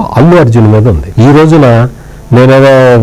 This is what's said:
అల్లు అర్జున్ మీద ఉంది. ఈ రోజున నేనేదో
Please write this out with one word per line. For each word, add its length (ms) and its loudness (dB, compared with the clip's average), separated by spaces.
అల్లు 240 2
అర్జున్ 320 0
మీద 200 0
ఉంది. 160 -8
ఈ 20 2
రోజున 280 2
నేనేదో 360 2